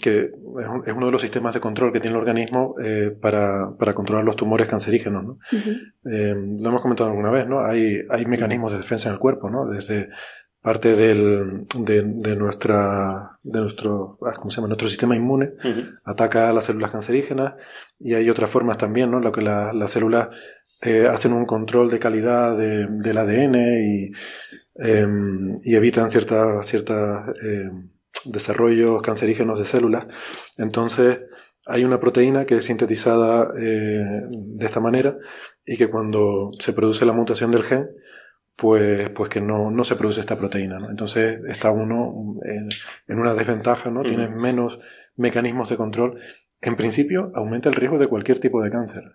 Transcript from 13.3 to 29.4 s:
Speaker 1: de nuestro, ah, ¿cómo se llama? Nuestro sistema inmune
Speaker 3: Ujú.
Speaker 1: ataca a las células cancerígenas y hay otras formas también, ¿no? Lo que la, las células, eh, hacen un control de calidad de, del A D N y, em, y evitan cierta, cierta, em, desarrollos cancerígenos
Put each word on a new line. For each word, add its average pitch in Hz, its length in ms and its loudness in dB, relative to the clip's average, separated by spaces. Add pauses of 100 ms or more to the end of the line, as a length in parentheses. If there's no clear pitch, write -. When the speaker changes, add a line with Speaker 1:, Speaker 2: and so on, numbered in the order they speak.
Speaker 1:
de 113 180 -4
nuestro, 104 600 -4
ah, 120 120 -4
¿cómo - 140 -12
se - 80 -8
llama? 113 100 -4
Nuestro 107 220 -2
sistema 120 260 2
inmune 135 360 0 (120)
Speaker 3:
Ujú. 120 200 -2 (200)
Speaker 1:
ataca 113 460 2
a 113 40 4
las 113 120 0
células 107 260 -2
cancerígenas 131 600 -2 (440)
y 117 160 -4
hay 113 160 4
otras 110 200 2
formas 117 280 2
también, 117 320 0
¿no? 123 120 2
Lo 113 100 2
que 110 100 -4
la, 104 300 0
las 104 200 -4
células, 117 720 0 (200)
eh, 113 260 6
hacen 120 240 2
un 120 140 2
control 117 440 2
de 117 100 2
calidad 117 580 2
de, 107 300 0
del 107 300 -2
A 110 80 2
D 110 180 4
N 131 140 6 (300)
y, 101 240 -2 (640)
em, 101 880 0
y 117 100 2
evitan 113 360 4
cierta, 110 540 2
cierta, 104 640 -2 (160)
em, 95 480 -6 (360)
desarrollos 113 760 2
cancerígenos 110 560 0